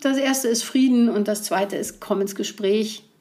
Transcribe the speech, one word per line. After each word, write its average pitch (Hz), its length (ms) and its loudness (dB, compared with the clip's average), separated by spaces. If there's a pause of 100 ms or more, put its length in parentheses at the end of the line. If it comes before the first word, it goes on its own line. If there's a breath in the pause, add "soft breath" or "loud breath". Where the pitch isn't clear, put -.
Das 269 160 0
erste 262 300 0
ist 233 140 0
Frieden 254 460 4
und 202 180 0
das 214 160 -2
zweite 190 340 -2
ist, - 240 -8
komm 196 200 -2
ins 196 140 -4
Gespräch. 214 680 -2 (180)